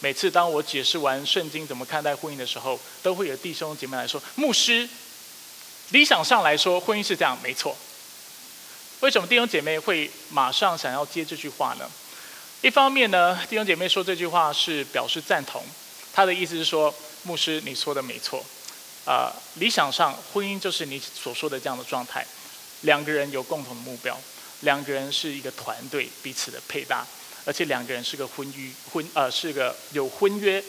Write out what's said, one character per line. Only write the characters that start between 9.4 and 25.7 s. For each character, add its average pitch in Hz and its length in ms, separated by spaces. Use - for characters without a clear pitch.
姐 160 140
妹 156 180
会 156 300
马 135 220
上 175 260
想 139 160
要 143 120
接 165 180
这 156 120
句 147 140
话 131 260
呢？ 127 140
一 262 80
方 269 200
面 262 220
呢， 180 260
弟 214 80
兄 214 80
姐 185 100
妹 175 120
说 190 140
这 180 140
句 170 100
话 165 260
是 147 340
表 123 200
示 120 160
赞 151 240
同， - 160
他 196 120
的 185 80
意 180 120
思 165 100
是 160 80
说 156 300
，“牧 175 120
师， 156 300
你 135 100
说 147 180
的 139 80
没 120 160
错， 131 240
啊， 123 260
理 185 140
想 151 220
上 147 260
婚 202 140
姻 196 120
就 190 140
是 165 140
你 139 140
所 - 340
说 151 160
的 135 100
这 127 60
样 131 120
的 127 60
状 123 220
态。” 127 200
两 147 220
个 147 80
人 143 200
有 131 120
共 147 200
同 127 120
的 117 60
目 123 160
标， 123 220
两 143 220
个 139 100
人 135 180
是 151 200
一 139 100
个 127 100
团 120 240